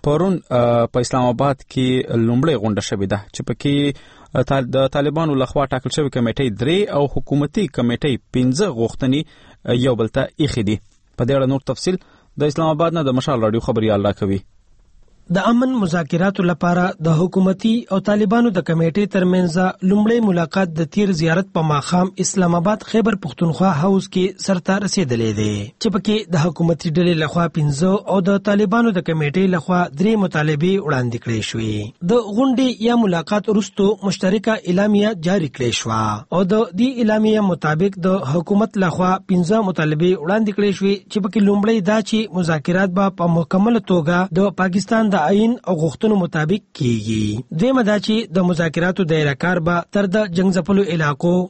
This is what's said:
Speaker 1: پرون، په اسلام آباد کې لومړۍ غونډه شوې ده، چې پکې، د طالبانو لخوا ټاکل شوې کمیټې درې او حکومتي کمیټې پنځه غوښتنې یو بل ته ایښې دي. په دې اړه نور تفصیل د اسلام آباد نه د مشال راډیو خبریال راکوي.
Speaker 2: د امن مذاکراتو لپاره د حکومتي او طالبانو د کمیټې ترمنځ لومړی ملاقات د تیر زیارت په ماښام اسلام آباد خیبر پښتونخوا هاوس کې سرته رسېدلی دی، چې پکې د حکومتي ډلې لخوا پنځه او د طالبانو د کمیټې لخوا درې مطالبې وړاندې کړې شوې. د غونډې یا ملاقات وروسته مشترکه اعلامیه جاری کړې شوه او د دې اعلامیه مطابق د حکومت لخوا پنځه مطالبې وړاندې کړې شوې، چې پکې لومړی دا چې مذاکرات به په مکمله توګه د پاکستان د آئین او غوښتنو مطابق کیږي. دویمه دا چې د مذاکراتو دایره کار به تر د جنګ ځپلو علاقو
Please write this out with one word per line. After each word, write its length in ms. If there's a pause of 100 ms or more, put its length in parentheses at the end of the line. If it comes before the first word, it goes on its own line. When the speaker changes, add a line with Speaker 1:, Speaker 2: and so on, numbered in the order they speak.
Speaker 1:
پرون، 360 (520)
په 80
اسلام 260
آباد 360
کې 260 (380)
لومړۍ 360
غونډه 260
شوې 240
ده، 80 (140)
چې 160
پکې، 260 (1000)
د 180
طالبانو 480
لخوا 240
ټاکل 300
شوې 200
کمیټې 320 (120)
درې 200 (160)
او 80 (120)
حکومتي 520
کمیټې 460 (200)
پنځه 320 (140)
غوښتنې 420 (640)
یو 100
بل 120
ته 160 (160)
ایښې 240
دي. 140 (400)
په 80
دې 120
اړه 160
نور 160
تفصیل 320 (360)
د 160
اسلام 200
آباد 260
نه 40
د 180
مشال 240
راډیو 240
خبریال 400
راکوي. 320 (920)
Speaker 2:
د 140
امن 200 (120)
مذاکراتو 640
لپاره 380 (240)
د 120
حکومتي 520 (220)
او 60 (100)
طالبانو 480
د 140
کمیټې 420
ترمنځ 420 (360)
لومړی 340
ملاقات 560
د 160
تیر 240
زیارت 280 (100)
په 120
ماښام 400 (140)
اسلام 340
آباد 320
خیبر 260 (100)
پښتونخوا 440 (140)
هاوس 300
کې 320
سرته 300 (100)
رسېدلی 520
دی، 160 (280)
چې 120
پکې 400
د 120
حکومتي 520
ډلې 240
لخوا 240 (120)
پنځه 340 (240)
او 20 (100)
د 220
طالبانو 480
د 100
کمیټې 460
لخوا 260 (200)
درې 140 (100)
مطالبې 500 (100)
وړاندې 400
کړې 260
شوې. 260 (340)
د 20 (240)
غونډې 320 (220)
یا 140
ملاقات 460
وروسته 380 (220)
مشترکه 480
اعلامیه 560 (160)
جاری 260
کړې 240
شوه 240 (300)
او 100
د 240 (140)
دې 80 (160)
اعلامیه 460
مطابق 460 (120)
د 100 (140)
حکومت 520
لخوا 280 (180)
پنځه 380
مطالبې 500
وړاندې 380
کړې 200
شوې، 180 (160)
چې 120
پکې 240
لومړی 300 (120)
دا 80 (120)
چې 320
مذاکرات 600
به 220
په 160
مکمله 540
توګه 480
د 200
پاکستان 520
د 100
آئین 280 (180)
او 120
غوښتنو 400
مطابق 420 (140)
کیږي. 640 (160)
دویمه 300
دا 160
چې 300
د 140
مذاکراتو 640
دایره 220 (100)
کار 220
به 80 (220)
تر 160
د 220
جنګ 220
ځپلو 360
علاقو 420 (140)